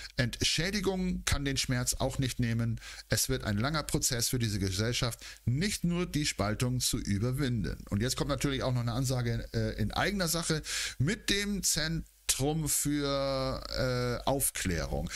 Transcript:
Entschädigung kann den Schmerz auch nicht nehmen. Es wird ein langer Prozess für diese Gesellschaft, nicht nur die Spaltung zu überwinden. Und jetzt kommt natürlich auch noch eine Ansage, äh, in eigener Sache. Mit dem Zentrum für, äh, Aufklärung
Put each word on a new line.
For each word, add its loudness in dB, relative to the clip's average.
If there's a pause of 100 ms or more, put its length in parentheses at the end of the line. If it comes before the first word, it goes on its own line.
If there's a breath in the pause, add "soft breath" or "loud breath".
(180 loud breath)
Entschädigung 0
kann 2
den 0
Schmerz 0
auch -2
nicht 0
nehmen. 0 (300 loud breath)
Es 0
wird -2
ein 0
langer 0
Prozess 0
für 0
diese 0
Gesellschaft, -2 (260 loud breath)
nicht 0
nur 2
die 0
Spaltung 0
zu 0
überwinden. 0
Und 2
jetzt 0
kommt 0
natürlich 0
auch 2
noch 2
eine 0
Ansage, 0
äh, 0
in 0
eigener 2
Sache. 0 (380 loud breath)
Mit 0
dem 0
Zentrum 0
für, 0 (580)
äh, -2
Aufklärung 0